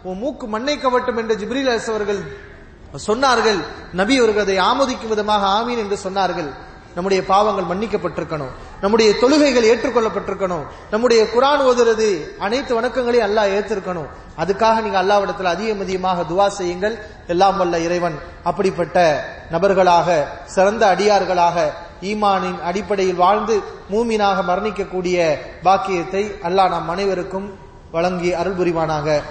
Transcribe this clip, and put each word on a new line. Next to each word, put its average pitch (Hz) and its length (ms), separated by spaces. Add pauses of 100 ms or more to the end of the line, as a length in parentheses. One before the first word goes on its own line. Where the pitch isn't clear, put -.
உன் 185 140
மூக்கு 247 300
மண்ணை 247 300
கவட்டும் 247 400
என்று 220 180
ஜிப்ரீல் 240 320
அலைஹிஸ் 233 220
அவர்கள் 202 480 (720)
சொன்னார்கள். 220 560 (300)
நபி 202 240
அவர்கள் 214 260
அதை 196 140
ஆமோதிக்கும் 233 500
விதமாக 208 380
"ஆமீன்" 233 320
என்று 202 260
சொன்னார்கள். 180 500 (400)
நம்முடைய 185 320
பாவங்கள் 196 520
மன்னிக்கப்பட்டிருக்கணும், 165 720 (320)
நம்முடைய 214 400
தொழுகைகள் 269 420
ஏற்றுக்கொள்ளப்பட்டிருக்கணும், 196 1000 (260)
நம்முடைய 226 320
குர்ஆன் 269 380
ஓதுறது, 226 760
அனைத்து 226 440
வணக்கங்களையும் 240 460
அல்லாஹ் 202 240
ஏற்றிருக்கணும். 190 560 (300)
அதுக்காக 220 440
நீங்க 196 220
அல்லாஹ்விடத்துல 196 400
அதிகம் 196 360
அதிகமாக 185 420
துவா 175 260
செய்யுங்கள். 196 580 (220)
எல்லாம் 185 300
வல்ல 170 220
இறைவன் 170 400 (240)
அப்படிப்பட்ட 170 840 (240)
நபர்களாக, 170 760 (180)
சிறந்த 202 500
அடியார்களாக, 175 760 (300)
ஈமானின் 190 600
அடிப்படையில் 185 540
வாழ்ந்து 208 460 (300)
மூமினாக 208 520
மரணிக்கக்கூடிய 180 960 (260)
பாக்கியத்தை 190 600 (180)
அல்லாஹ் 185 260
நம் 165 200
அனைவருக்கும் 190 680 (320)
வழங்கி 175 420
அருள் 170 220
புரிவானாக. 156 760